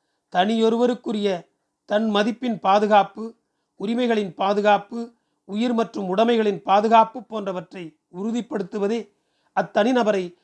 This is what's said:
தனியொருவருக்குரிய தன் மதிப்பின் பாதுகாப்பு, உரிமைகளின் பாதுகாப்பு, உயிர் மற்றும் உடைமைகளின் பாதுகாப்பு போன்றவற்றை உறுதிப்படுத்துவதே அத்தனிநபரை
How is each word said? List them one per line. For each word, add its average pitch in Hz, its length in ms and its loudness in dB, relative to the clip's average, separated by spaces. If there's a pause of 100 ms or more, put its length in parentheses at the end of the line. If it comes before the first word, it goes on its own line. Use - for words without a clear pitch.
(320)
தனியொருவருக்குரிய 220 1160 0 (380)
தன் 214 300 -2
மதிப்பின் 220 440 -2
பாதுகாப்பு, 208 760 2 (440)
உரிமைகளின் 220 540 -2
பாதுகாப்பு, 202 800 0 (320)
உயிர் 233 280 -2
மற்றும் 202 420 -4
உடைமைகளின் 214 460 2
பாதுகாப்பு 220 640 4
போன்றவற்றை 185 720 -10 (220)
உறுதிப்படுத்துவதே 208 960 -4 (440)
அத்தனிநபரை 208 880 0